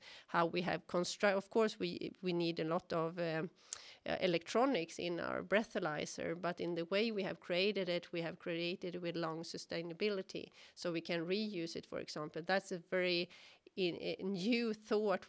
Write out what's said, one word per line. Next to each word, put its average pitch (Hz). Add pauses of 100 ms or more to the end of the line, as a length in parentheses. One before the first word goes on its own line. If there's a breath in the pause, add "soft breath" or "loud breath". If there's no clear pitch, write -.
(280 loud breath)
how 170
we 175
have 170
constru-, 190
of 196
course, 220
we, - (100)
we 180
need 170
a 165
lot 170
of, 165
um, 165 (560 loud breath)
uh, -
electronics 185
in 175
our 64
breathalyzer, 175
but 180
in 175
the 170
way 202
we 202
have 170
created 190
it, 175
we 170
have 165
created 175
it 180
with 170
long 160
sustainability, 175 (240 loud breath)
so -
we 165
can 165
reuse 190
it, -
for -
example. 156
That's 190
a 185 (120)
very 180 (460 loud breath)
in-, 180 (220)
a -
new 214
thought 214